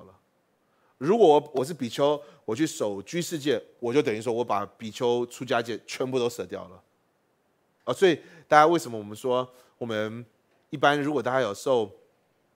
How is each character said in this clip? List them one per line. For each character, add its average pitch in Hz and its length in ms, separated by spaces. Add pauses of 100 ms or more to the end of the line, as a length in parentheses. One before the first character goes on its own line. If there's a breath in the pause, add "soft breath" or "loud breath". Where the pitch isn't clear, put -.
了。 95 120 (840)
如 170 180
果 220 100
我， 147 280
我 131 100
是 156 80
比 131 160
丘， 143 340 (220 loud breath)
我 110 100
去 151 120
守 104 340
居 160 220
士 160 160
戒， 131 200 (220)
我 117 100
就 139 120
等 120 120
于 110 60
说 117 100
我 117 140
把 101 220 (100)
比 110 140
丘 120 380
出 - 180
家 120 160
戒 110 240
全 - 220
部 131 100
都 120 100
舍 101 160
掉 92 240
了。 90 140 (1000)
啊， 123 100
所 190 140
以 160 80 (320 loud breath)
大 151 100
家 151 80
为 170 100
什 156 140
么 117 80
我 107 40
们 104 140
说， 127 320 (300 soft breath)
我 120 80
们 110 380 (460)
一 156 60
般 147 240
如 143 120
果 135 100
大 123 100
家 131 80
有 104 140
受 120 340 (680)